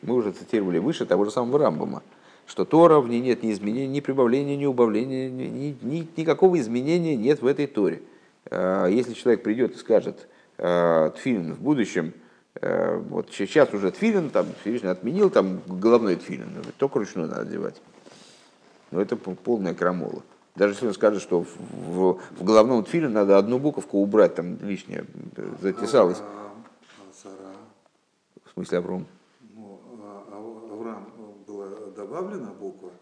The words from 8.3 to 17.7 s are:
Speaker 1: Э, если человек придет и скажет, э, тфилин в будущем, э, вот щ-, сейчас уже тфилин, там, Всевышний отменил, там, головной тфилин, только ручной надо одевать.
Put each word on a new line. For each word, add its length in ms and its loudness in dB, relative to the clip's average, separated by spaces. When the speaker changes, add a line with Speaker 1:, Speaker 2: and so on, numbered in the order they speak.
Speaker 1:
Э, 440 0
если 220 2
человек 320 2
придет 320 -2
и 20 -18
скажет, 480 0
э, 560 4
тфилин 400 -2
в 60 -14
будущем, 520 0
э, 360 0
вот 340 -6
щ-, 160 -4
сейчас 260 4
уже 200 0
тфилин, 380 0
там, 160 2
Всевышний 260 -4
отменил, 420 0
там, 360 2
головной 500 2
тфилин, 320 -10
только 220 -2
ручной 300 -6
надо 140 -6
одевать. 380 -8